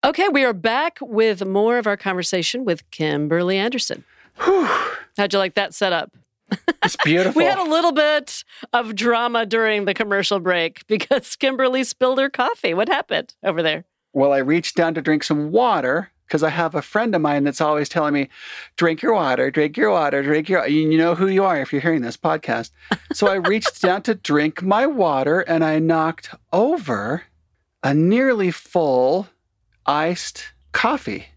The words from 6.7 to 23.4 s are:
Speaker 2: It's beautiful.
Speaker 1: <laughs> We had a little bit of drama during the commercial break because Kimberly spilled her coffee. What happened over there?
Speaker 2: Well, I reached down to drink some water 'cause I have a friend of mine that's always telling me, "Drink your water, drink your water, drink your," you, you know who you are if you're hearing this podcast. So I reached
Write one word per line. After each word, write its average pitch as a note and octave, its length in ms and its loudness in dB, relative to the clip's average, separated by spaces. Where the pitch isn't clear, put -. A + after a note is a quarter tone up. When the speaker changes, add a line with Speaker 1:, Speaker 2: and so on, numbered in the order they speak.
Speaker 2:
It's - 200 -2
beautiful. - 360 2
Speaker 1:
<laughs> - 20 4
We - 40 4
had F#4+ 120 2
a F#4+ 60 -2
little E4 300 2
bit D4 500 0
of A3+ 220 0
drama A#3 500 0
during G#3+ 400 0
the G3 80 0
commercial G3+ 480 0
break E3+ 460 -2
because - 500 -2
Kimberly C4 480 0
spilled B3+ 340 0
her C#4 100 0
coffee. C4 440 -2
What G3+ 160 0
happened - 440 -4
over E3+ 200 0
there? D#3+ 220 -2
Speaker 2:
Well, C#3 220 2
I C3+ 60 2
reached D3+ 360 0
down E3 200 2
to D#3 60 -4
drink D3+ 220 0
some D3+ 280 -2
water F3+ 600 0
'cause D#3 140 2
I D#3+ 60 2
have D#3+ 260 -2
a D3 60 -2
friend F#3+ 340 -2
of E3 60 2
mine D3 240 2
that's C#3+ 160 -2
always D3+ 260 0
telling D3 260 0
me, C#3 140 0
"Drink E3 260 0
your - 120 2
water, C3+ 380 0
drink D3+ 260 0
your G#3+ 140 2
water, C#3+ 300 0
drink D3+ 280 0
your," F3+ 180 0
you, D#3 240 2
you D#3+ 60 4
know E3+ 180 4
who F#3 120 0
you F#3+ 180 2
are E3+ 160 0
if C3 100 -6
you're C#3+ 100 -2
hearing D#3+ 200 0
this A#2 160 -8
podcast. B2 540 -4
So G#3 140 2
I F#3+ 80 2
reached G3 460 -2